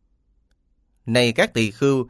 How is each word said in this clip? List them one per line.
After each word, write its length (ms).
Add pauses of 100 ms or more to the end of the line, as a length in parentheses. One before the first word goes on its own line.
(1080)
"Này 260
các 220
tỳ 160
khưu, 400